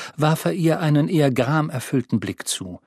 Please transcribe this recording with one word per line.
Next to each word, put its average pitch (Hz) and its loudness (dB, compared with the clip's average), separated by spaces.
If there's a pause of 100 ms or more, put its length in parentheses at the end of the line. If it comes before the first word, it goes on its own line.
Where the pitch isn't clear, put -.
(160)
warf 156 2
er 175 0
ihr 165 2
einen 147 2
eher 147 4
gramerfüllten 131 0
Blick 95 -8
zu. - -8